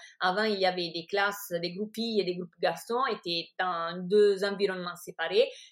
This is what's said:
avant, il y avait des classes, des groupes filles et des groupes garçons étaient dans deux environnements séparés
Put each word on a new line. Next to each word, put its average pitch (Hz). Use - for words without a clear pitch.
avant, 185
il 214
y 190
avait 180
des 165
classes, 202
des 175
groupes 214
filles 220
et 180
des 180
groupes 175
garçons 180
étaient 170
dans 165
deux 202
environnements 185
séparés 180